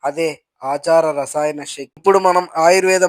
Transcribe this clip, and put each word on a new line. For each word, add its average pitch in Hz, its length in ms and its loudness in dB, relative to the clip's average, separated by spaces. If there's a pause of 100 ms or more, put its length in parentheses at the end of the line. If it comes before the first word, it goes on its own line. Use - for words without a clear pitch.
అదే 151 280 -4 (340)
ఆచార 160 420 0 (140)
రసాయన 147 440 -6
శక్తి. - 340 -16
ఇప్పుడు 196 200 2
మనం 180 260 2 (120)
ఆయుర్వేద 185 520 2